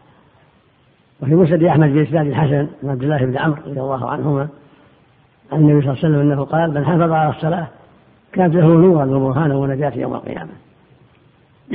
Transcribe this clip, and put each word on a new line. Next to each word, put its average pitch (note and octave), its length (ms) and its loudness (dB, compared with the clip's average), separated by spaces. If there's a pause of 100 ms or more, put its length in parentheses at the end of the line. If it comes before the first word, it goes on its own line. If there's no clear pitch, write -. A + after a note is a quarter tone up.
(1200)
وفي D3 140 2
مسند E3 280 4
أحمد D#3 300 4
بإسناد D3+ 340 0
الحسن C#3+ 400 -2 (160)
عن C#3 60 -8
عبد B2+ 140 -6
الله D3+ 140 -2
بن B2+ 200 -2
عمرو D3+ 300 -4
رضي C#3 120 -8
الله C3 300 -6
عنهما C#3+ 380 -4 (1040)
عن D3+ 80 -2
النبي D3 220 6
صلى C3+ 100 -2
الله B2+ 120 -6
عليه D#3 120 2
وسلم C#3+ 160 2
أنه C#3 140 -2
قال: D#3 280 -2
"من C#3+ 120 -4
حافظ E3 260 0
على D#3 180 0
الصلاة D#3+ 380 -4 (680)
كانت F3+ 220 2
له E3 120 6
نورا E3 380 6
وبرهانا C3+ 500 0
ونجاة C#3 400 -2
يوم B2+ 180 -6
القيامة، - 360 -12 (1300)